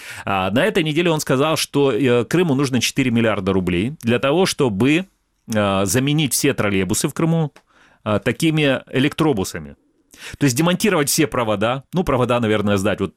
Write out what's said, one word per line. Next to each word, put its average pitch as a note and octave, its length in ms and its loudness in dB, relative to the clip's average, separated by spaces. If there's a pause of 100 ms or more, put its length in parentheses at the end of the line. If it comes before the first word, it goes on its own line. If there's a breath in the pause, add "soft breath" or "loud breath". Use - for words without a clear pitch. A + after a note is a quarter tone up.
(240 loud breath)
А, F#2+ 260 0
на B2+ 140 2
этой F#3+ 180 0
неделе D#3 300 0
он D3+ 80 -2
сказал, D3 360 0
что, C#3 360 0
э, A#2+ 320 2
Крыму E3 320 0
нужно C3 240 0
четыре B2+ 320 -2
миллиарда G#2 400 0
рублей F#2 400 0 (100)
для A#2 160 0
того, D3 260 2
чтобы, C3+ 600 0 (500)
э, G2+ 320 2
заменить C#3 460 0
все C3+ 220 0
троллейбусы E3+ 520 -2
в D3 80 -6
Крыму, E3 380 0 (520 soft breath)
э, G#2+ 200 0
такими D3 560 0 (100)
электробусами. A2 840 -2 (640 loud breath)
То C#3 80 0
есть A#2+ 100 0
демонтировать F3 520 0
все D3+ 200 2
провода, A2+ 640 -2
ну, F3 100 0
провода, B2 380 0
наверное, G#2 380 2
сдать. F#2+ 220 -2
Вот F#2+ 160 -4